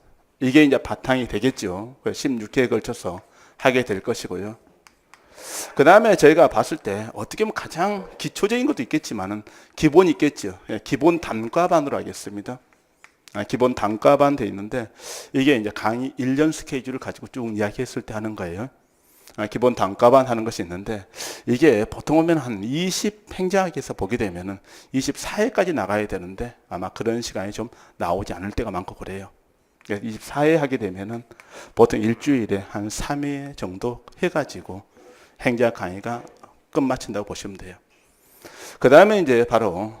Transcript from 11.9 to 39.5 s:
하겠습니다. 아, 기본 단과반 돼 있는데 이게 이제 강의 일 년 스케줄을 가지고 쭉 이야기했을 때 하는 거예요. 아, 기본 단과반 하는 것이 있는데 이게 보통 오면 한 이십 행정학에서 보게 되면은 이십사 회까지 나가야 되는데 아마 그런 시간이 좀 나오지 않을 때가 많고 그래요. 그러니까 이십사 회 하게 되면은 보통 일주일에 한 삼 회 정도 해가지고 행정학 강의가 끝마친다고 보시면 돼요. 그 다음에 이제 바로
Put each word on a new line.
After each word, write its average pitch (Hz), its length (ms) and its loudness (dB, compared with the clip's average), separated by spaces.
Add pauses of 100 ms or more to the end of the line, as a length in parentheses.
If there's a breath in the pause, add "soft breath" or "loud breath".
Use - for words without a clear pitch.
하겠습니다. 101 640 -12 (720)
아, 104 80 -4
기본 123 320 2
단과반 139 600 2
돼 123 100 -4
있는데 104 420 -8 (440 loud breath)
이게 139 240 4
이제 107 140 -2
강의 120 480 -4
일 131 180 -2
년 156 160 2
스케줄을 131 460 -8
가지고 - 300 -12
쭉 117 280 -8
이야기했을 107 460 -4
때 - 120 -12
하는 110 220 -8
거예요. 95 320 -8 (680 soft breath)
아, 107 120 -4
기본 120 260 2
단과반 120 540 6
하는 113 160 -2
것이 113 180 -6
있는데 98 440 -8 (380 loud breath)
이게 123 400 4
보통 - 340 -2
오면 165 200 2
한 120 240 -6
이십 175 720 -6
행정학에서 185 600 -2
보게 98 220 -4
되면은 95 440 -6 (320 loud breath)
이십사 - 500 -4
회까지 196 300 0
나가야 104 340 -2
되는데 95 480 -10 (140)
아마 92 220 -8
그런 117 300 -4
시간이 104 300 -8
좀 110 180 -10 (280 soft breath)
나오지 92 360 -4
않을 98 200 -10
때가 113 180 -6
많고 92 240 -10
그래요. 95 360 -12 (540)
그러니까 104 240 -6
이십사 110 360 -4
회 156 100 6
하게 143 220 0
되면은 107 480 -8 (500 loud breath)
보통 117 260 6
일주일에 113 580 0 (100)
한 107 200 -8
삼 143 360 -6
회 143 320 -8
정도 104 480 -6 (180)
해가지고 131 640 -4 (560 soft breath)
행정학 120 340 2
강의가 101 480 -8 (480)
끝마친다고 127 560 -2
보시면 - 300 -12
돼요. 92 180 -16 (1040 loud breath)
그 135 100 6
다음에 196 300 10
이제 127 260 4
바로 110 560 0